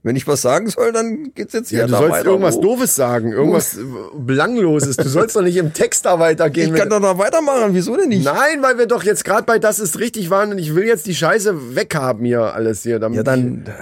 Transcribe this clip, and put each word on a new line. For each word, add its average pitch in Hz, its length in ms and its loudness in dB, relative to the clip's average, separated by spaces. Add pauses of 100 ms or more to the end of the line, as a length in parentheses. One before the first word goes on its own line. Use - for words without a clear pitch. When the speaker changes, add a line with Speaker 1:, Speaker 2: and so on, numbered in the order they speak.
Speaker 1:
Wenn 120 140 -2
ich 131 100 -4
was 143 160 0
sagen 165 260 0
soll, 226 240 0
dann 226 420 -4
geht's 214 200 -10
jetzt 226 160 -6
Speaker 2:
Ja, 110 80 -2
Speaker 1:
hier 113 80 2
Speaker 2:
du 127 60 0
Speaker 1:
da - 60 4
Speaker 2:
sollst 160 140 4
Speaker 1:
weiter. 160 160 0
Speaker 2:
irgendwas 190 280 2
Speaker 1:
Wo? 107 40 -2
Speaker 2:
Doofes 240 340 2
sagen, 120 380 0
irgendwas - 500 0
Speaker 1:
Wo? 123 360 -12
Speaker 2:
Belangloses. 147 800 0
Du 156 100 -2
sollst 190 260 0
doch 214 60 2
nicht 180 160 0
im 156 160 0
Text - 320 -2
da 180 140 2
weitergehen. 160 480 2
Speaker 1:
Ich 156 80 0
Speaker 2:
wenn 160 60 2
Speaker 1:
kann 175 100 0
doch 214 100 2
noch 190 160 2
weitermachen. 262 560 0
Wieso 185 240 0
denn 359 140 2
nicht? 185 160 2
Speaker 2:
Nein, 269 340 2
weil 254 160 2
wir 240 80 2
doch 220 180 0
jetzt 190 220 0
grad 208 220 0
bei 226 120 2
Das 214 200 2
ist 196 200 -4
richtig 226 300 -4
waren 202 240 2
und 196 60 -4
ich 151 160 -4
will 185 100 2
jetzt 226 220 0
die 180 80 -4
Scheiße 165 600 -2
weghaben 131 520 -2
hier 117 280 0
alles 117 280 -2
hier. 117 160 -2
Damit 110 180 -2
Speaker 1:
Ja, - 60 0
dann 123 440 0
Speaker 2:
ich 107 160 -12